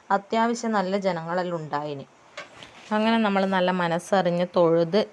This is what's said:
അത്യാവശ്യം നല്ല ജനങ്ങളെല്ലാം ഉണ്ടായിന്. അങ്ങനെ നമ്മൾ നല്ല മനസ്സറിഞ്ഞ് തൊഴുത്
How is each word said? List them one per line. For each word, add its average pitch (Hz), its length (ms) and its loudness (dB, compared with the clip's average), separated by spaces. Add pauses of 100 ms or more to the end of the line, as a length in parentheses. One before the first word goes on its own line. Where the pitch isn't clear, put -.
(100)
അത്യാവശ്യം 226 640 0
നല്ല 190 260 0
ജനങ്ങളെല്ലാം 175 580 -2
ഉണ്ടായിന്. 147 480 -6 (880)
അങ്ങനെ 226 260 2
നമ്മൾ 196 280 2
നല്ല 185 240 2
മനസ്സറിഞ്ഞ് 175 840 0
തൊഴുത് 170 460 4 (120)